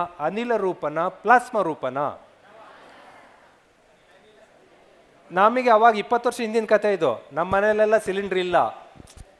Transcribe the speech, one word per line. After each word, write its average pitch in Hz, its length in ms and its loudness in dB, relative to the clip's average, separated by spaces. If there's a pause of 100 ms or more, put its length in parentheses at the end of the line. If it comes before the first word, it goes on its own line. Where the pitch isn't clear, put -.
(200)
ಅನಿಲ 220 380 -4
ರೂಪನ, 170 520 -4
ಪ್ಲಾಸ್ಮಾ 226 540 0
ರೂಪನ? 135 360 -6 (3250)
ನಮಗೆ 226 400 2
ಅವಾಗ 220 280 6
ಇಪ್ಪತ್ತು 240 300 -2
ವರ್ಷ 240 120 -4
ಹಿಂದಿನ 220 240 -2
ಕಥೆ 208 280 0
ಇದು. 151 400 -2
ನಮ್ಮ 175 220 -4
ಮನೆಯಲ್ಲೆಲ್ಲ 214 440 2
ಸಿಲಿಂಡರ್ 196 400 -4
ಇಲ್ಲ. 170 500 -2 (520)